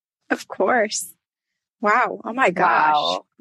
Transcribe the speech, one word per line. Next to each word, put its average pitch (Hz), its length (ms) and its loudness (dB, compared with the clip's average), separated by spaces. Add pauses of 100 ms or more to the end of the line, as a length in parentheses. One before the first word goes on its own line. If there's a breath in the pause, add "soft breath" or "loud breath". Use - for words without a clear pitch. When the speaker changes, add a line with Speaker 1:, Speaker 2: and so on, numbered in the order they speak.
(300)
Speaker 1:
Of - 180 -6
course. 214 680 -2 (680)
Wow. 208 420 0
Oh 220 80 -8
my 240 200 2
gosh. 170 420 2
Speaker 2:
Wow. 165 320 -2 (160)